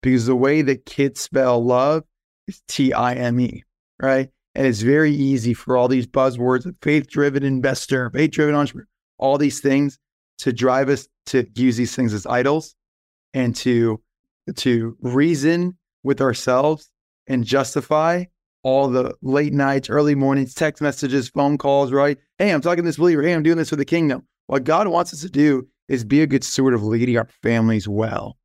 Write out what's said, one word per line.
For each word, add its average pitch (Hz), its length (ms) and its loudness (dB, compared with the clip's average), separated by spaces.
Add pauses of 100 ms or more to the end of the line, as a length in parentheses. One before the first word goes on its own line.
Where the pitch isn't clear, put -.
Because 127 240 2
the 131 80 2
way 139 260 2
that 135 240 -2
kids 139 360 -4
spell 127 420 0
love 131 400 2 (440)
is - 200 -16
T 131 260 0
I 123 200 0
M 123 260 -2
E, - 240 -4 (360)
right? 131 300 0 (240)
And 139 140 0
it's 110 140 0
very 147 300 2
easy 135 420 0
for 127 240 -2
all 123 100 4
these 127 200 0
buzzwords 127 580 0
of 180 160 -12
faith-driven 143 640 0
investor, 131 640 -2
faith-driven 151 440 0
entrepreneur, 147 340 -2 (300)
all 135 200 0
these 139 240 0
things 139 360 0 (420)
to 131 140 -2
drive 127 360 0
us 139 180 -2 (200)
to 123 280 0
use 123 220 2
these 120 180 -4
things 117 180 -2
as 104 120 -6
idols 135 500 -2 (580)
and 123 240 -2
to, 117 440 0 (540)
to 117 460 -2
reason 160 760 0 (260)
with - 160 -2
ourselves 135 680 0 (380)
and 127 180 -2
justify 151 800 0 (380)
all 135 260 2
the 127 320 -2
late 143 320 0
nights, 139 360 0
early 147 260 2
mornings, 135 380 0
text 151 280 -4
messages, 135 480 -2
phone 143 280 0
calls, 139 360 0
right? 143 240 2 (220)
"Hey, 208 120 2
I'm 220 80 0
talking 170 240 0
to 170 60 0
this 139 80 -6
believer. 160 240 2
Hey, 170 120 0
I'm 160 100 -2
doing 165 140 4
this 160 120 -2
for 151 80 -4
the 143 80 -2
kingdom." 160 420 -2 (200)
What 135 180 -2
God 170 240 2
wants 175 240 -2
us 147 80 -14
to 175 80 -12
do 139 380 2 (200)
is 127 160 -4
be 131 180 2
a 156 60 2
good 135 160 0
steward 131 300 0
of 107 100 0
leading 117 320 0
our 117 140 0 (120)
families 113 460 2
well 104 580 -6